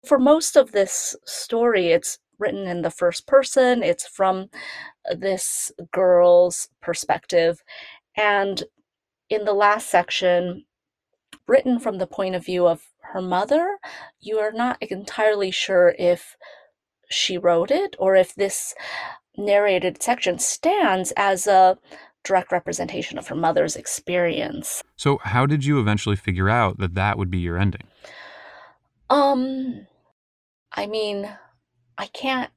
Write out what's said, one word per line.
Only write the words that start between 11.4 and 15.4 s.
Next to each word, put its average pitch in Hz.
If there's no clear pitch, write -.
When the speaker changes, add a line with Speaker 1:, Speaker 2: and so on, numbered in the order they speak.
Speaker 1:
written 254
from 214
the 185
point 185
of 175
view 180
of 165
her 190
mother, 277
you 214
are 214
not 240
entirely 202